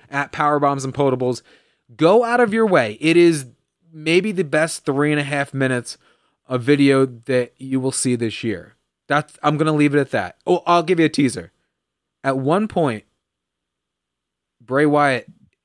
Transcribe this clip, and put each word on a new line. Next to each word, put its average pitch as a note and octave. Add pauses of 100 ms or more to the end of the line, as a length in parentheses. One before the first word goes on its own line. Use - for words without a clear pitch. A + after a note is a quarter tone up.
(100)
at C#3
Power D3
Bombs C#3
and C3
Potables. B2+ (540)
Go G3+
out A#3+
of A3
your A3+
way. B2
It D#3+
is E3 (460)
maybe E3
the F3+
best D#3
three D3
and D3
a C#3+
half C#3
minutes C3 (520)
of B2+
video C#3
that B2
you C3+
will C3
see B2
this A2+
year. F2+ (340)
That's, D3
I'm D3+
gonna D#3
leave D3
it D3
at C3+
that. F#2+ (100)
Oh, F3+
I'll F3
give E3+
you D#3+
a D3+
teaser. B2 (720)
At C3+
one E3
point, B2+ (1600)
Bray C3
Wyatt C#3+ (380)